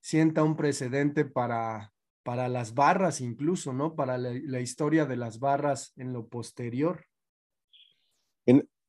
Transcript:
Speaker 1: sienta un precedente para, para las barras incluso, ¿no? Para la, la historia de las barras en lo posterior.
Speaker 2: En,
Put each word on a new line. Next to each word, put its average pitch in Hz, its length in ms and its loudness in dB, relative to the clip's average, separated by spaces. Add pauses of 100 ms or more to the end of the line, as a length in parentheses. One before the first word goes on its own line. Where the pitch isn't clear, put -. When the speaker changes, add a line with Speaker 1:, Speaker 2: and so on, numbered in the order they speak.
Speaker 1:
sienta 156 420 4
un 156 140 2
precedente 143 720 0
para, 113 640 -4 (300)
para 123 260 -4
las 120 240 -4
barras 156 480 4
incluso, 135 540 -4
¿no? 156 200 -4
Para 131 220 -2
la, 123 160 -4
la 131 280 -6
historia 151 440 0
de 127 140 -4
las 113 200 -8
barras 139 580 0
en 127 180 -8
lo 113 140 -8
posterior. 123 760 -4 (1400)
Speaker 2:
En, 135 200 8 (220)